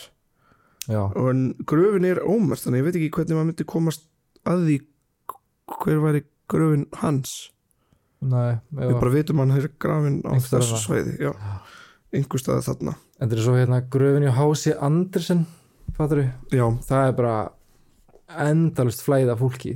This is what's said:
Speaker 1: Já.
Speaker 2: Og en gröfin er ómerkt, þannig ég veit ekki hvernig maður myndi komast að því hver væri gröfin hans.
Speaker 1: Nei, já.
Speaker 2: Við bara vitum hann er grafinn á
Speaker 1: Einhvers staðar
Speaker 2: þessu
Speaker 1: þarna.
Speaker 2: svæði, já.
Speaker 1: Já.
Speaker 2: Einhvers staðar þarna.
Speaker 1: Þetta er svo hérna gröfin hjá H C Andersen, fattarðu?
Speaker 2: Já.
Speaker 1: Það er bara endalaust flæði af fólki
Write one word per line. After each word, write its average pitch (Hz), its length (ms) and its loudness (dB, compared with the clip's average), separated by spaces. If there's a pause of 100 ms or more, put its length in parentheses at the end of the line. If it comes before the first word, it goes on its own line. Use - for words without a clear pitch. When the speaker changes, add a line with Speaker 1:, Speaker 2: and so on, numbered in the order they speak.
(800)
Speaker 1:
Já. 107 200 -2 (140)
Speaker 2:
Og 127 140 0
en 131 120 2 (240)
gröfin 180 400 2
er 180 180 0
ómerkt, 196 400 0
þannig 127 160 0
ég 135 60 0
veit 180 100 -2
ekki 160 160 0
hvernig 165 240 -2
maður 160 140 0
myndi 160 160 -4
komast 165 400 -2 (400)
að 175 180 0
því 151 140 2 (920)
hver 151 320 -2
væri 147 220 2 (240)
gröfin 156 480 2
hans. 135 400 -2 (880)
Speaker 1:
Nei, 123 320 0 (180)
já. 135 160 -4
Speaker 2:
Við 123 80 2
bara 123 160 2
vitum 151 280 2
hann 131 120 4
er 139 240 2
grafinn 151 480 0
á - 80 -6
Speaker 1:
Einhvers 127 160 0
staðar 123 160 2
Speaker 2:
þessu 117 140 -2
Speaker 1:
þarna. 107 100 -4
Speaker 2:
svæði, 120 320 -2
já. 143 140 -2
Speaker 1:
Já. 101 260 -10 (540)
Speaker 2:
Einhvers 139 320 -4
staðar 131 180 0
þarna. 131 300 -6 (260)
Speaker 1:
Þetta 113 160 -2
er 110 80 0
svo 123 140 2
hérna 127 320 2
gröfin 139 340 2
hjá 135 80 4
H 143 240 2
C 151 240 0
Andersen, 170 640 0 (440)
fattarðu? 143 440 0 (200)
Speaker 2:
Já. 127 140 4 (140)
Speaker 1:
Það 135 280 2
er 131 40 2
bara 117 240 0 (960)
endalaust 147 720 0
flæði 135 280 4
af 113 100 -2
fólki 127 340 -2